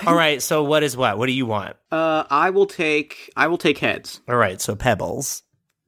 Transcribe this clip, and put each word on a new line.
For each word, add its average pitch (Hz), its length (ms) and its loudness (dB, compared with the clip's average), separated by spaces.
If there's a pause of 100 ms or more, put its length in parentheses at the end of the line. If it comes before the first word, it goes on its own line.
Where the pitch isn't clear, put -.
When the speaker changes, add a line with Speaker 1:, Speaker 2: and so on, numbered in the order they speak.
Speaker 1:
All 170 100 4
right, 151 260 2
so 156 220 0
what 151 200 2
is 123 140 -4
what? 117 200 0
What 117 100 0
do 131 40 0
you 131 140 -2
want? 104 300 -4 (160)
Speaker 2:
Uh, 160 380 -2
I 151 200 2
will 190 160 6
take, 151 720 -4
I 135 100 4
will 170 100 0
take 156 200 2
heads. - 500 -4
Speaker 1:
All 120 80 0
right, 101 240 2
so 104 160 -4
pebbles. 113 680 -4 (440)